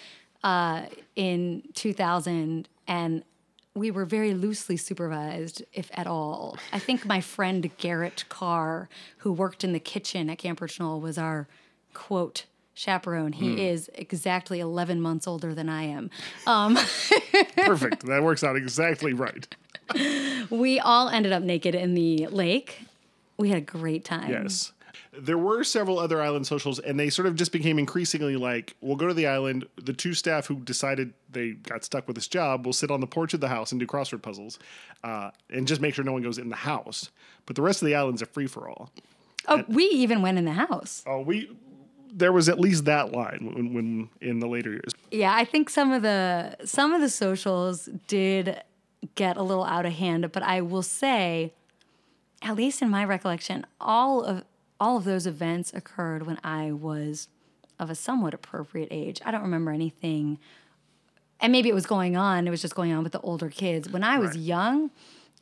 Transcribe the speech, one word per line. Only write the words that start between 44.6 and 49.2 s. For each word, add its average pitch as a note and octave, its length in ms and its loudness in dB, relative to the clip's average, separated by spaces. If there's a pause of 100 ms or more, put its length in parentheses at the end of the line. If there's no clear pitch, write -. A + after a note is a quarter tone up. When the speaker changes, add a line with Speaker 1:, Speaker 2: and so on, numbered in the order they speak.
Speaker 2:
years. - 220 -8 (180)
Speaker 1:
Yeah, G#3 240 4
I A#3 120 4
think D4+ 240 2
some C#4 220 4
of B3 100 2
the, F#3 540 2 (100)
some C#4+ 260 2
of F4 80 4
the C#4+ 80 4
socials F#3 800 0 (200)
did F#3+ 560 0 (520)
get F#3 240 0